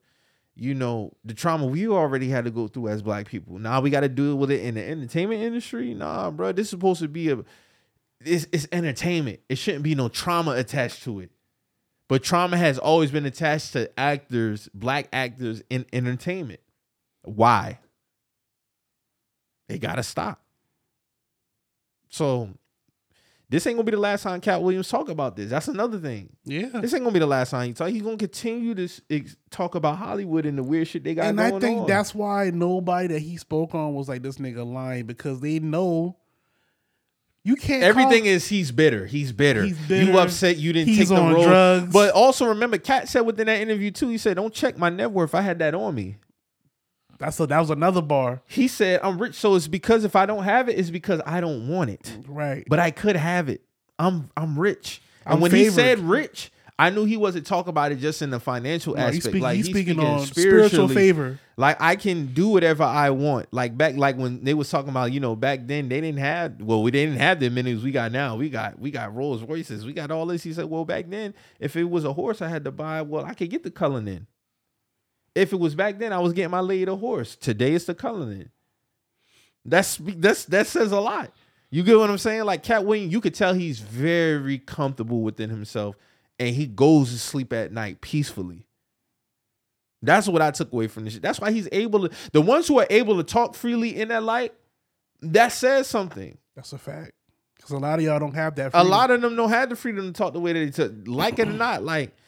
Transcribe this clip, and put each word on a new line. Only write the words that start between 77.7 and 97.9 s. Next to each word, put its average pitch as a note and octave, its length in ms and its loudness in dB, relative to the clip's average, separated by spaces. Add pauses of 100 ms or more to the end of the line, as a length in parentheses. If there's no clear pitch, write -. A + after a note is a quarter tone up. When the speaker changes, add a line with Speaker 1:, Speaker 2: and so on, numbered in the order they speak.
Speaker 1:
it's E3+ 100 -2
the F3 100 -6
Cullinan." B2+ 540 -8 (1160)
That's, E3 360 2
that's, F3+ 440 0
that F#3 220 2
says A3 240 0
a G3+ 80 2
lot. G#3+ 320 -4 (380)
You E3 140 -2
get A3 160 8
what G#3+ 100 4
I'm G3+ 80 0
saying? A3 280 -2
Like, F#3+ 180 -2
Cat A3 220 0
Williams, G#3 260 0
you G#3+ 100 0
could F3 140 -2
tell F#3 180 2
he's E3+ 260 -4
very C#3 800 0
comfortable B2 640 -4
within A2 300 -4
himself, G#2 440 -8 (440)
and B2 160 -2
he D3 100 -2
goes C3+ 460 6
to A#2+ 80 -8
sleep C3 340 -6
at A2 180 -4
night G#2 300 -8
peacefully. G2 640 -6 (1400)
That's F#3 260 4
what E3 140 2
I D3+ 100 2
took D3+ 200 -6
away A2+ 160 -2
from A2 180 -12
this G#2+ 80 -10
shit. A2 100 -14
That's - 180 -4
why G#3 100 0
he's A3 200 -2
able G#3 360 0
to, - 80 -8 (160)
the D3+ 100 6
ones C4 260 4
who C#4 120 4
are - 100 4
able G#3+ 280 4
to E3 60 -2
talk A3+ 320 0
freely A#3 440 -4
in A3 100 -4
that A3+ 140 -2
light, A#3 300 -2 (680)
that G#3 300 4
says C4 360 2
something. D#3+ 500 -6 (180)
Speaker 2:
That's - 180 -18
a C3+ 40 -14
fact. D#3 340 -16 (480)
'Cause - 120 -18
a C#3 80 -6
lot D3 200 -2